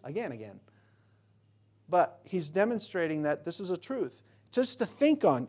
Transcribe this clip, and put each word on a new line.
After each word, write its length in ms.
again, 260
again. 300
But 360
he's 240
demonstrating 760
that 220
this 140
is 120
a 60
truth. 460
Just 280
to 60
think 380
on, 240